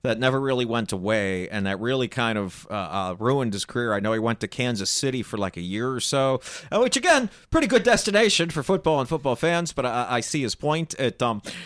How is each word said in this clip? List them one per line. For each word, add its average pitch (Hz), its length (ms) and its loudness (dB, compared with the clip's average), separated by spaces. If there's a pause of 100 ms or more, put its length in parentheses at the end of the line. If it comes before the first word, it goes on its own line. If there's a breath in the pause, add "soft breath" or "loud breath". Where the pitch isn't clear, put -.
that 117 180 0
never 131 220 2
really 131 240 0
went 113 280 -2
away, 95 580 0
and 98 160 -2
that 98 120 -2
really 123 300 -2
kind 113 300 -2
of, 95 320 -6
uh, - 40 -6
uh, 92 440 -4
ruined 123 340 2
his 98 140 -6
career. 120 260 -2
I 101 80 0
know 110 140 0
he 113 40 0
went 113 220 0
to - 80 -4
Kansas 120 420 -4
City 131 320 -2
for, - 140 -8
like, 95 220 -4
a - 20 -8
year 104 320 -4
or 127 80 -6
so, 135 400 0 (320 loud breath)
uh, 196 80 2
which, 247 160 2
again, 277 320 4 (220 loud breath)
pretty 311 160 4
good 226 160 4
destination 208 680 4
for 156 140 -4
football 165 380 2
and 127 60 -2
football 139 300 0
fans, 170 380 0
but 131 100 -2
I, 120 240 0
I 120 120 0
see 147 200 -2
his 113 140 -2
point. 156 400 -2
It, 123 260 -2
um, 113 220 0 (240 loud breath)